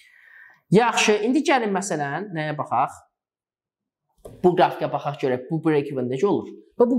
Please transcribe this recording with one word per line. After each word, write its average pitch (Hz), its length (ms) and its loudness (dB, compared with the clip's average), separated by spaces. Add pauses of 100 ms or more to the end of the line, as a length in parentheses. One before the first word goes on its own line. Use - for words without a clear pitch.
(720)
Yaxşı, 214 460 4 (100)
indi 269 160 0
gəlin 247 320 2
məsələn 165 560 -4
nəyə 151 240 -4
baxaq? 131 400 -2 (1400)
Bu 180 160 4
qrafika 160 320 2
baxaq 143 320 -6
görək, 127 300 -2
bu 160 100 -4
break-even 143 480 0
necə 139 160 -2
olur? 139 240 0 (300)
Və 240 100 4
bu 262 100 0